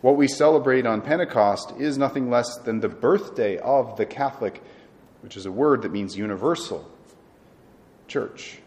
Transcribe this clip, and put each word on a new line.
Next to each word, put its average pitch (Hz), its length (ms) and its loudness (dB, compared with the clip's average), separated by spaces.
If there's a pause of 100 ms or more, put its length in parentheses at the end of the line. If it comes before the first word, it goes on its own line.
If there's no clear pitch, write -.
What 139 160 6
we 143 100 6
celebrate 135 580 4
on 107 160 0
Pentecost 123 760 0
is 139 180 -2
nothing 135 320 0
less 120 280 0
than 110 220 -4
the 107 100 -2
birthday 117 680 0
of 127 400 0
the 107 80 0
Catholic, - 560 -6 (600)
which - 140 -20
is 95 100 -14
a 95 60 -6
word 131 300 2
that - 100 -4
means 98 240 -6
universal, 104 760 -4 (1160)
church. - 600 -8